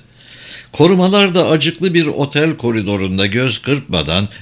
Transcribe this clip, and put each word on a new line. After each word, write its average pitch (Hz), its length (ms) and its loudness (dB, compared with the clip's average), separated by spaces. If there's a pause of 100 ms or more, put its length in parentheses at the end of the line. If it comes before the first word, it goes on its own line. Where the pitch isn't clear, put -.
(720)
Korumalar 185 640 2
da 175 140 2
acıklı 160 440 0
bir 165 120 2
otel 147 520 -2
koridorunda 101 680 -2
göz 117 360 -2
kırpmadan, 95 680 -2 (120)